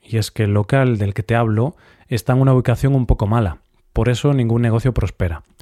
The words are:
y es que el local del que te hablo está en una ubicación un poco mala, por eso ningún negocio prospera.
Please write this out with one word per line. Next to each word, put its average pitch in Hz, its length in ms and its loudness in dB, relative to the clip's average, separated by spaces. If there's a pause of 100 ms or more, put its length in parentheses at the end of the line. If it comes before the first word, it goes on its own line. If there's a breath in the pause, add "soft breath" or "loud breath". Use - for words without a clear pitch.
y 113 160 -6
es 107 140 -2
que 113 120 -4
el 101 100 0
local 123 440 2
del 98 160 -2
que 107 100 -4
te - 100 -4
hablo 117 440 0 (320 soft breath)
está 127 240 -2
en 127 80 2
una 135 120 4
ubicación 127 400 2
un 127 120 0
poco - 200 0
mala, 104 340 -2 (340)
por 113 160 0
eso 143 240 0
ningún 117 280 0
negocio 117 320 0
prospera. 87 500 -4 (180)